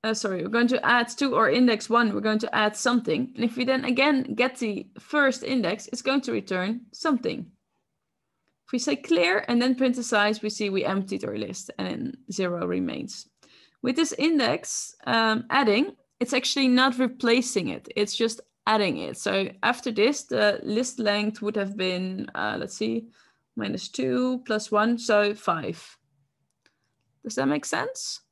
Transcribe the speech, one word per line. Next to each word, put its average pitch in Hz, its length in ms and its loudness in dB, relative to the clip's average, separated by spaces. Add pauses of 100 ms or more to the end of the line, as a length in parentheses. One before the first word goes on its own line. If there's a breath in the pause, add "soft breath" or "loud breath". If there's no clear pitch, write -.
Uh, 220 100 0
sorry, 190 300 -2
we're 196 60 -4
going 233 180 4
to 247 180 2
add 240 240 4
to 262 260 0
our 220 140 4
index 233 400 4
one, 226 240 4
we're 202 80 -2
going 214 180 2
to - 160 -4
add 214 200 2
something. 247 600 0
And 220 80 -2
if 233 140 -2
we 247 80 -2
then 262 180 2
again 262 520 2
get 254 220 0
the 208 300 -4 (100)
first 277 460 2
index, 214 440 -2
it's - 140 -10
going 262 200 2
to 247 100 -4
return 196 500 -2 (120)
something. - 580 -2 (1120)
If - 60 -10
we 247 80 0
say 285 160 0
clear 339 540 2
and 240 120 4
then 254 140 4
print 254 220 2
the 240 60 -6
size, 214 380 2
we 214 80 -4
see 208 200 -2
we 190 160 0
emptied 190 400 -2
our 104 100 -4
list 107 420 -8
and 185 100 -4
then - 300 -8 (140)
zero 175 340 -2
remains. - 640 -4 (540 soft breath)
With 254 160 0
this 320 160 0
index, - 840 0 (100)
um, 226 440 2
adding, 254 480 2 (240)
it's 247 120 -2
actually 262 360 2
not 247 280 4
replacing 240 720 2
it. - 260 -10
It's 208 200 0
just 226 260 -2 (260)
adding 202 300 2
it. - 200 -8
So 196 320 -2 (140)
after 247 280 0
this, 220 320 2
the 214 400 2
list 240 360 -2
length 208 420 0
would 214 140 -4
have 196 200 -2
been, 185 600 -4
uh, - 240 -2
let's - 180 -8
see, 226 300 -2 (480 loud breath)
minus - 340 -6
two 254 560 0
plus 214 260 -2
one, 220 260 2
so 208 360 2
five. 165 640 -4 (1300)
Does 226 120 -10
that 269 120 2
make 285 180 0
sense? - 560 -6 (100)